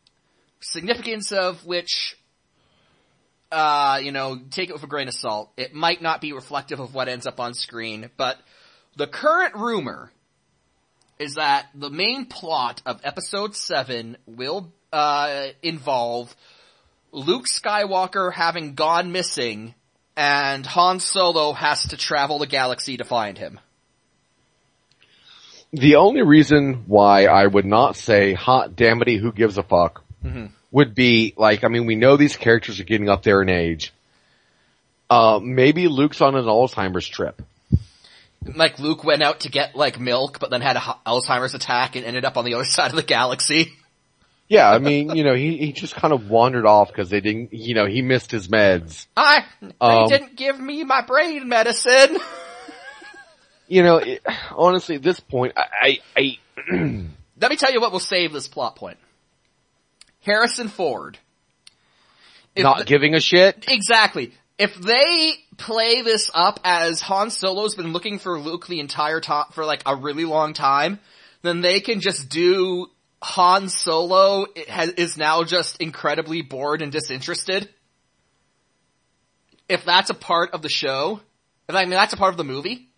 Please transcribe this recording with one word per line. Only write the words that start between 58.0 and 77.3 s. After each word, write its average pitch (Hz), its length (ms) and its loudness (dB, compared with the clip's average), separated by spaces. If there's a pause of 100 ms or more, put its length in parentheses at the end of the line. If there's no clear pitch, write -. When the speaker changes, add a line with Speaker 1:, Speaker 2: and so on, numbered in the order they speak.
Speaker 1:
save 175 320 -4
this 143 140 -10
plot 127 280 -8
point. 90 220 -16 (1200)
Harrison 226 480 -2
Ford. 135 500 -6 (1400)
If 190 80 -2
Speaker 2:
Not 139 160 4
Speaker 1:
the - 40 -4
Speaker 2:
giving 147 320 2
a 156 60 2
shit? 185 480 4
Speaker 1:
Exactly. 208 640 0 (260)
If 202 160 -2
they 285 560 0 (260)
play 226 440 -2
this 226 340 -2
up 185 300 2
as 170 380 0
Han 202 280 -2
Solo's 196 420 -4
been 165 200 -8
looking 202 260 -8
for 175 180 -6
Luke 160 300 -10
the 170 140 -8
entire 151 400 -4
time, 147 320 -4
for, 156 120 -8
like, 151 200 -4
a 139 100 0
really 143 300 -6
long 156 280 0
time, 147 460 0 (420)
then 175 200 -4
they 180 180 2
can 202 220 -4
just 160 280 -4
do 180 580 0 (360)
Han 190 460 2
Solo 185 760 2 (100)
i-, 160 140 -14
ha-, 170 280 -4
is 170 200 -4
now 156 280 0
just 170 360 -4
incredibly 160 600 -6
bored 143 400 -6
and 147 100 -10
disinterested. 151 800 -8 (2000)